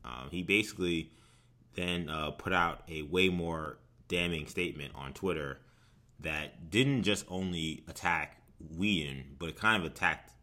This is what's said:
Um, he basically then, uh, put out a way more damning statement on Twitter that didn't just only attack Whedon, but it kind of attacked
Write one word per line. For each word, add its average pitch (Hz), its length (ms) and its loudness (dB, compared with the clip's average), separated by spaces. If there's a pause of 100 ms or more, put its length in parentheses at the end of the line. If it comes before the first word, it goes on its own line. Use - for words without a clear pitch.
Um, 62 260 -10
he 87 120 -2
basically 90 680 2 (640)
then, 87 340 -2
uh, 78 240 -2
put - 200 -4
out 85 360 2
a 80 140 -6
way 90 260 6
more 82 500 -2 (280)
damning 87 400 0
statement 76 480 -4
on 67 200 -10
Twitter 78 440 -2 (640)
that 78 500 -6
didn't 127 320 4
just 98 260 2
only 87 600 -2
attack 82 520 -2 (360)
Whedon, 71 600 0
but 82 100 -6
it 78 80 -8
kind 110 260 4
of 78 80 -2
attacked - 420 -2 (100)